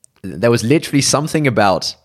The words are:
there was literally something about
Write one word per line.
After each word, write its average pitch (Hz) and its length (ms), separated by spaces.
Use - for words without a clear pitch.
there 95 300
was 117 120
literally 143 380
something 151 460
about 98 580